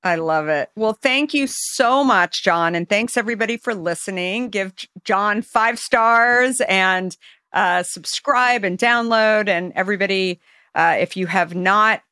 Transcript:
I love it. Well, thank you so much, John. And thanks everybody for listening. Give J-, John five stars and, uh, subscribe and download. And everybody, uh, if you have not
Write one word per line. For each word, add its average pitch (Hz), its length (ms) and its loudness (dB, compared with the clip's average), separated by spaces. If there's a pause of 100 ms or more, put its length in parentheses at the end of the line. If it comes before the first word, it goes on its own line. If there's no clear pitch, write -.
I 180 100 2
love 160 320 0
it. 147 300 0
Well, 220 160 0
thank 269 420 -2
you 277 140 0
so 262 560 -2
much, 190 400 0
John. 170 320 0
And 170 120 -4
thanks 220 280 -2
everybody 226 400 -4
for 226 180 -6
listening. 185 760 -6
Give 196 280 -6
J-, - 120 -18 (140)
John 202 400 0
five 233 380 0
stars 240 880 4
and, 185 480 0 (360)
uh, 180 300 2
subscribe 247 800 -2
and 185 160 -2
download. 226 680 2
And 180 260 -2
everybody, 190 640 -2 (380)
uh, 160 240 2
if - 160 -4
you 185 100 -2
have 175 300 0
not 202 560 2